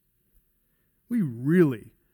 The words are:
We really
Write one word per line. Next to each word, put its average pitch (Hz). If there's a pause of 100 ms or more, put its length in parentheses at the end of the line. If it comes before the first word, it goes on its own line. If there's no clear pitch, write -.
(1080)
We 233
really 131 (200)